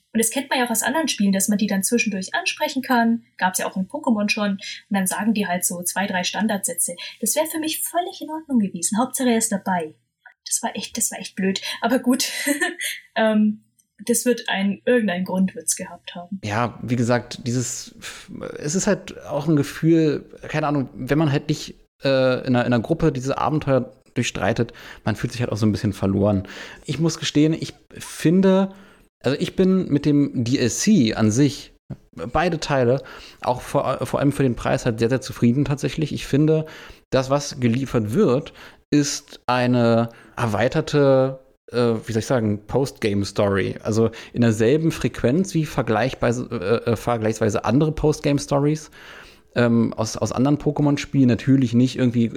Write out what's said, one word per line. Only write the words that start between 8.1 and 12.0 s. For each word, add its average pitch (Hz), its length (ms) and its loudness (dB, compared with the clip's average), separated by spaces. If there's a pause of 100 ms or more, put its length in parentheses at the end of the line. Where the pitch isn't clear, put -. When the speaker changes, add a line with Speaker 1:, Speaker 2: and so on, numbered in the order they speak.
Speaker 1:
in 302 80 -10
Ordnung 302 300 -2
gewesen. 190 400 -2
Hauptsache 254 320 0
er 226 80 2
ist 220 140 -2
dabei. 180 420 -4 (500)
Das - 180 -6
war 226 140 -6
echt, - 220 -10
das - 140 -2
war - 80 -12
echt - 160 -12
blöd. 190 260 -2 (180)
Aber 247 200 2